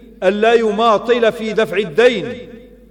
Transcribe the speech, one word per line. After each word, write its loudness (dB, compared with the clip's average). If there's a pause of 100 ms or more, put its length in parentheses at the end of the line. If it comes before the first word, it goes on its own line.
(220)
ألا 2
يماطل 2
في -6
دفع -2
الدين، -2 (420)